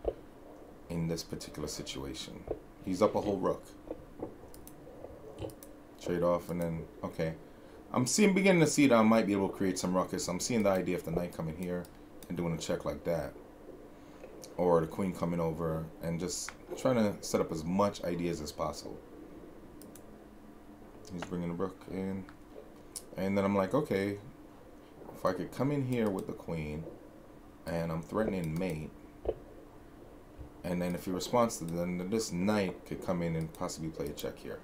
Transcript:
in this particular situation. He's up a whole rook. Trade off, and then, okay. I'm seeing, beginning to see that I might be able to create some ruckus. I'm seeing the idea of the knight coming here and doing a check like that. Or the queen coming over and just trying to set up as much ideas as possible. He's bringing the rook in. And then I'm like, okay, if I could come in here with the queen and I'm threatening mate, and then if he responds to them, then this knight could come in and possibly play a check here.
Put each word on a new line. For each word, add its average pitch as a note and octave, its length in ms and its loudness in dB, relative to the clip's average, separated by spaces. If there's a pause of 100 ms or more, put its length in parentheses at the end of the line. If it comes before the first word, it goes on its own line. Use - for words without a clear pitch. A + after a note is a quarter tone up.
(880)
in E2+ 200 0
this E2 140 0
particular - 440 -8
situation. - 800 -8 (400)
He's F#2 160 0
up G#2 140 8
a G2+ 60 2
whole G2 180 2
rook. F#2 260 0 (2500)
Trade F2 200 2
off, F2 280 6
and F2 100 0
then, E2 240 0 (180)
okay. E2 320 -2 (580)
I'm B2+ 140 4
seeing, G3 280 6
beginning F#3 260 8
to D3+ 60 8
see D3 200 8
that A#2+ 120 10
I A2 40 10
might A2 240 8
be G2+ 60 4
able G2 160 4
to - 60 -6
create F#2 240 2
some F2+ 160 2
ruckus. F2+ 340 2
I'm F2+ 120 0
seeing A#2 220 4
the G2 80 8
idea F2+ 260 4
of - 80 -4
the E2 60 -2
knight F2 260 0
coming D#2+ 200 -2
here F2 280 -2 (440)
and F2 80 -4
doing E2+ 160 2
a D#2+ 60 0
check - 260 -2
like D2+ 200 -4
that. D#2+ 280 0 (1200)
Or F2 240 8
the D#2+ 60 2
queen F#2 280 0
coming E2+ 260 0
over D#2+ 440 0 (180)
and E2 160 0
just - 320 -4 (260)
trying C3 200 2
to G#2 260 4
set - 180 2
up E2+ 120 0
as D#2+ 120 -2
much G2 400 4
ideas E2+ 360 0
as D2 120 -6
possible. - 460 -4 (2250)
He's F2 120 -6
bringing F2 240 -2
the E2+ 60 0
rook F#2 240 -2 (120)
in. F#2+ 340 -2 (920)
And F#2+ 200 2
then G2 80 6
I'm G2+ 120 4
like, F#2+ 180 4
okay, G2 440 2 (960)
if - 100 -4
I F#2 80 4
could F2+ 200 -4
come C3 180 2
in C#3+ 160 2
here A#2 240 4
with F#2+ 160 0
the F2+ 60 -2
queen D#2 520 -4 (840)
and E2 260 0
I'm E2 100 -2
threatening F#2 560 0
mate, D#2 320 -2 (1700)
and F2+ 160 0
then F2 140 0
if E2+ 120 -6
he G2 40 -2
responds A#2 480 4
to D#2+ 60 -6
them, F2 340 0
then F2+ 100 -2
this A2 220 0
knight F#2+ 560 2
could - 180 -6
come F2 160 0
in E2 160 0
and D#2+ 160 -2
possibly D#2+ 380 -4
play D2 160 -4
a D2 60 -4
check - 260 -6
here. - 260 -10